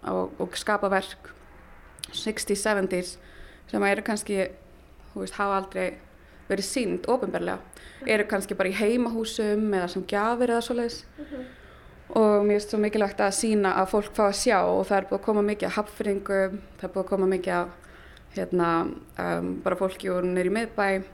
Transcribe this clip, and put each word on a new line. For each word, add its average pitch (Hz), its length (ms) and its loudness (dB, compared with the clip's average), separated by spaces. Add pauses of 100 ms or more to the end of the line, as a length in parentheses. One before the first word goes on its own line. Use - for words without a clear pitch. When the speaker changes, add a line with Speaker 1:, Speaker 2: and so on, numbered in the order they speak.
Speaker 1:
og, 185 340 -4
og 185 220 -6
skapa 202 340 0
verk - 380 -4 (800)
sixties, 208 500 -2
seventies 190 520 0 (520)
sem 208 160 -2
að 196 140 4
eru 208 100 -6
kannski, 208 320 -2 (720)
þú 196 160 -8
veist, 190 140 -12
hafa 202 200 2
aldrei 190 280 -4 (560)
verið 196 260 -2
sýnd 180 400 -2
opinberlega, 190 500 0 (440)
eru 208 260 2
kannski 196 260 -2
bara 190 160 0
í 190 60 -4
heimahúsum 220 960 0
eða 180 180 0
sem 180 160 -4
gjafir 233 480 0
eða 233 140 0
svoleiðis. 240 320 -2 (140)
Speaker 2:
Mhm. 277 340 -12 (640)
Speaker 1:
Og 208 340 6
mér 208 140 6
finnst 208 120 -4
svo 220 80 0
mikilvægt 208 460 2
að 196 80 2
sýna 208 440 2
að 190 120 2
fólk 208 240 0
fá 214 140 4
að 202 100 2
sjá 220 240 4
og 180 240 4
það 196 140 2
er 190 100 -2
búið 196 100 -2
að 196 60 -8
koma 208 180 2
mikið 208 240 0
af 180 120 -2
Hafnfirðingum, 196 800 -2 (100)
það - 160 -14
er 185 80 -6
búið 190 120 -2
að 185 40 -12
koma 190 180 2
mikið 185 280 2
af, 175 160 0 (600)
hérna, 180 360 2 (460)
um, 175 340 -2 (140)
bara 185 180 0
fólki 190 320 -2
úr 180 100 0
niður 180 280 0
í - 20 0
miðbæ. 220 360 0 (260)